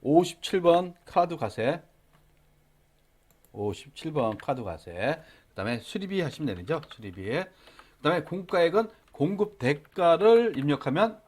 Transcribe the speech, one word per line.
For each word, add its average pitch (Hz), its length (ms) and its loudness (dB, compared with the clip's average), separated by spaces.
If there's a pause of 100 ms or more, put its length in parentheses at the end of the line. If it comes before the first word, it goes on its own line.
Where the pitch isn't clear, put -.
오십칠 175 580 0
번 175 340 2 (100)
카드 175 320 0
과세, 123 460 -4 (1700)
오십칠 104 600 -8
번 117 240 -2
카드 127 260 -6
과세, 98 600 -6 (280)
그다음에 113 280 -6
수리비 190 420 -6
하시면 135 360 -4
되죠. 107 340 -6
수리비. 104 520 -6 (560)
그다음에 160 260 0
공과액은 180 680 0 (220)
공급 196 460 -2
대가를 175 1000 4
입력하면 147 680 0